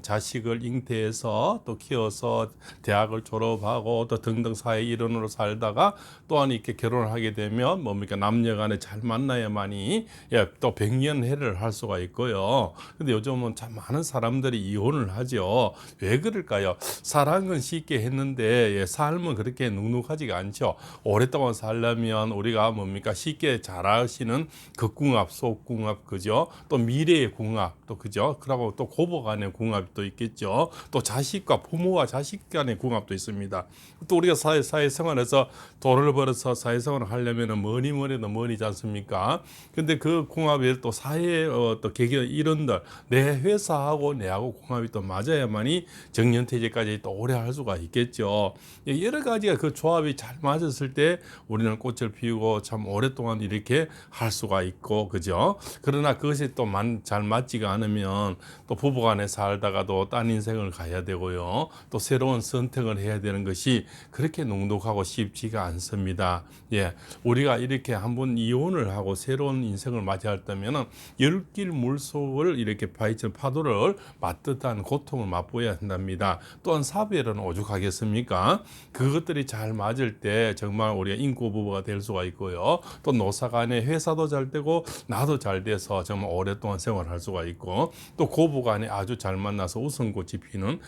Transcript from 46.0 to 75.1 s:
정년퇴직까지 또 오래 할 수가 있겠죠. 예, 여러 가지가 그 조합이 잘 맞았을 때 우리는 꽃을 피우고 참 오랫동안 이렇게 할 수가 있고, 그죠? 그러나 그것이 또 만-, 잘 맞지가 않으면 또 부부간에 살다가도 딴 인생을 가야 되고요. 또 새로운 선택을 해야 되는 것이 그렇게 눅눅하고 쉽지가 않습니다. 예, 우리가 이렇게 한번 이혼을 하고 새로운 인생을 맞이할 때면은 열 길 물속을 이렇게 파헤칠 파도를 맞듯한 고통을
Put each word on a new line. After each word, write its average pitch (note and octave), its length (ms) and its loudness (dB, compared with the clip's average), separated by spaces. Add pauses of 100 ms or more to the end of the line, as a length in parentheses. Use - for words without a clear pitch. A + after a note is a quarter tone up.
정년퇴직까지 A#2 880 2
또 - 80 -6
오래 A2+ 240 -2
할 A#2 180 -2
수가 B2 240 -4
있겠죠. G#2 800 0 (320)
예, C#3+ 160 0
여러 C#4 200 0
가지가 A3 340 2
그 D3+ 160 0
조합이 D#3 440 2
잘 B2 240 -12
맞았을 C#3+ 540 0
때 E3 260 4 (280)
우리는 A2 300 0
꽃을 A#2+ 340 -4
피우고 A2 500 0
참 G#2+ 240 -6
오랫동안 A2+ 540 0
이렇게 G#2+ 480 0 (220)
할 A2+ 200 -2
수가 G2 320 0
있고, G2+ 460 -2
그죠? G2 500 2 (240)
그러나 C#3+ 340 2
그것이 C#3+ 380 -2
또 B2+ 120 0
만-, G#2 380 0
잘 G#2 180 0
맞지가 A2 500 0
않으면 G2+ 640 0 (300)
또 - 80 -4
부부간에 A2+ 520 2
살다가도 G2 840 0
딴 A#2 220 0
인생을 A2 400 -2
가야 F2 340 -6
되고요. F#2 640 -4 (220)
또 A#2+ 80 -4
새로운 B2+ 420 4
선택을 A#2+ 580 -2
해야 G#2 220 0
되는 G2+ 240 -2
것이 G2 420 2 (240)
그렇게 D#3 340 -2
눅눅하고 G2+ 600 0
쉽지가 G#2+ 600 -4
않습니다. F2+ 800 -2 (280)
예, G2 220 2 (300)
우리가 B2 340 4
이렇게 C3 340 -2
한번 A#2+ 460 -2
이혼을 B2 520 0
하고 G2 240 -2
새로운 C3 480 -2
인생을 A2+ 400 -4
맞이할 G2 420 -2
때면은 G#2 400 -4 (360)
열 E3 320 4
길 G3 180 -4
물속을 C#3+ 880 0
이렇게 G#2+ 340 -2
파헤칠 A2 400 -2
파도를 C#3+ 640 0 (240)
맞듯한 A2+ 640 -4
고통을 C3+ 440 -4